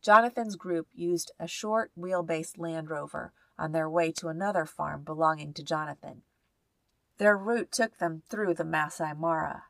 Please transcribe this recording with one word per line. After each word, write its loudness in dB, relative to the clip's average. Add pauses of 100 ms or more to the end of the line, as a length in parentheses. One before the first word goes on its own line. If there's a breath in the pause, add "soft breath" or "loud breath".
Jonathan's 6
group -2
used -2
a -6
short 0
wheelbase -2
Land -4
Rover -8 (260 soft breath)
on -4
their 2
way 2
to -6
another 0
farm -6
belonging 0
to -12
Jonathan. -6 (960)
Their 6
route -2
took 0
them -2
through 0
the -2
Masai -2
Mara. -2